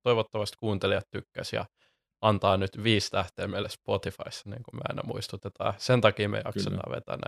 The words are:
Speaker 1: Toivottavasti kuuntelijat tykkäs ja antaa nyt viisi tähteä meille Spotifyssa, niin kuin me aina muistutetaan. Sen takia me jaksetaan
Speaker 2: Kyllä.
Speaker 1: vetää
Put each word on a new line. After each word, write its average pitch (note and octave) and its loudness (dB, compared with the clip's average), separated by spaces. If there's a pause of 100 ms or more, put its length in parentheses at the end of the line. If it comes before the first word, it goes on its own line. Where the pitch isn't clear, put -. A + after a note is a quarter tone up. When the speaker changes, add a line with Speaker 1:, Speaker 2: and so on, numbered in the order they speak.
Speaker 1:
Toivottavasti A2 0
kuuntelijat G2 0
tykkäs - -10
ja A2 -2 (560)
antaa G2+ 4
nyt G2 -2
viisi G#2+ 4
tähteä F#2+ -4
meille G2 -4
Spotifyssa, - -6
niin A#2 -10
kuin - -16
me - -8
aina - -6
muistutetaan. G#2+ -4
Sen B2 4
takia G#2 6
me G#2+ -2
jaksetaan G2+ -4
Speaker 2:
Kyllä. - -6
Speaker 1:
vetää - -8 (120)